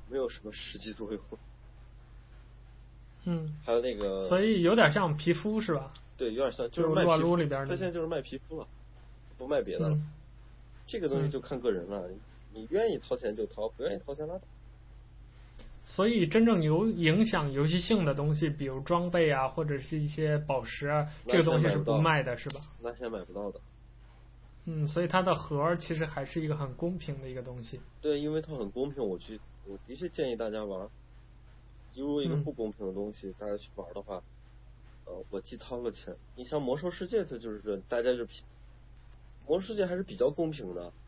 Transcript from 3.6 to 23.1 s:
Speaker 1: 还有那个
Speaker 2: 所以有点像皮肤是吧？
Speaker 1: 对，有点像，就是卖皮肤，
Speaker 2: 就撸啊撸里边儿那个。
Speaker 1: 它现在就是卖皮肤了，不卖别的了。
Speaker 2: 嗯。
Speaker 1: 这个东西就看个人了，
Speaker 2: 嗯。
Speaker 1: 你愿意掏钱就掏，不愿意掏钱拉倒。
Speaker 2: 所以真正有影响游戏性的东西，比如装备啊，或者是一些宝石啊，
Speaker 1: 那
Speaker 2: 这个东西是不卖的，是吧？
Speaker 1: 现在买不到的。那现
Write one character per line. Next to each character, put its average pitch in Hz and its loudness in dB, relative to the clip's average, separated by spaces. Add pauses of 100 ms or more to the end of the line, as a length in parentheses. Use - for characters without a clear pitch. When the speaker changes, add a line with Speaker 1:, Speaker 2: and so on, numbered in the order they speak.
Speaker 1:
还 117 0
有 120 6
那 123 0
个 95 -2
Speaker 2:
所 180 6
以 208 6
有 180 6
点 180 8
像 160 2
皮 170 2
肤 214 0
是 180 0
吧？ 135 -4 (240)
Speaker 1:
对， 117 -2
有 127 0
点 127 2
像， 120 -4
就 170 -2
是 160 4
卖 180 4
皮 175 6
肤， - -
Speaker 2:
就 - -
撸 - -
啊 156 6
撸 170 4
里 160 4
边 135 0
儿 139 -4
那 135 -4
个。 175 -2
Speaker 1:
它 - -2
现 185 -2
在 170 -2
就 170 -2
是 160 -2
卖 160 -2
皮 135 -10
肤 160 -12
了， 113 -10 (720)
不 127 -10
卖 135 2
别 92 -4
的 78 2
了。 76 4
Speaker 2:
嗯。 76 0 (800)
Speaker 1:
这 226 -4
个 165 0
东 139 2
西 147 2
就 143 -2
看 127 -6
个 117 2
人 90 0
了， 95 -4
Speaker 2:
嗯。 95 -12 (360)
Speaker 1:
你 110 -12
愿 214 4
意 151 0
掏 - -4
钱 110 -2
就 113 -2
掏， 107 -4
不 - -12
愿 165 -2
意 - -4
掏 139 -10
钱 151 -6
拉 180 -6
倒。 - -20 (1400)
Speaker 2:
所 196 2
以 208 4
真 226 6
正 196 6
有 160 4
影 175 4
响 151 0
游 139 2
戏 170 4
性 185 2
的 139 4
东 147 2
西， 151 2
比 143 -4
如 135 -4
装 175 2
备 170 6
啊， 135 2
或 160 -2
者 143 0
是 156 -4
一 147 2
些 151 2
宝 135 0
石 - -6
啊， 151 2 (200)
Speaker 1:
那 120 0
Speaker 2:
这 165 8
个 160 8
东 156 6
西 - 6
是 147 4
不 - 2
卖 156 6
的， 123 -2
是 - -8
吧？ 139 -8
Speaker 1:
现 - -18
在 - -
买 - -
不 - -20
到 - -
的。 - -
那 117 -4
现 120 -6